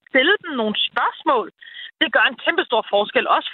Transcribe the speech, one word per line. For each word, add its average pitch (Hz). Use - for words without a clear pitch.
stille 285
dem 339
nogle 214
spørgsmål, 269
det 311
gør 233
en 262
kæmpe 339
stor 220
forskel, 208
også -